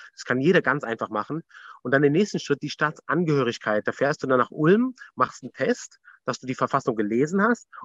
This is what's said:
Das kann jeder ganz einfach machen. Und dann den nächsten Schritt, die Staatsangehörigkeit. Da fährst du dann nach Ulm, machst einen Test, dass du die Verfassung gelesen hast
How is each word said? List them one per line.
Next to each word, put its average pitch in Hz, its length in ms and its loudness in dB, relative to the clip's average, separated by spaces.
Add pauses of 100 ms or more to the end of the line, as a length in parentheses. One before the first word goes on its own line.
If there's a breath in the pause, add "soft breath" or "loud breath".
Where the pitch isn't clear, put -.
(140 loud breath)
Das - 120 -16
kann 127 160 -2
jeder 165 200 4
ganz 131 220 -2
einfach 113 260 -4
machen. 107 340 -6 (380 loud breath)
Und 127 120 -2
dann 139 80 6
den 143 120 6
nächsten 185 260 0
Schritt, 139 220 -4
die 151 80 -8
Staatsangehörigkeit. 139 1160 -2
Da 117 40 -2
fährst 139 320 -2
du 139 40 -4
dann 131 120 4
nach 123 120 0
Ulm, 214 440 2 (200 loud breath)
machst - 280 -2
einen 123 100 -14
Test, - 460 -4 (260 soft breath)
dass 131 140 -4
du - 60 -16
die 127 100 -4
Verfassung 131 400 0
gelesen 123 460 0
hast 226 260 0 (160 loud breath)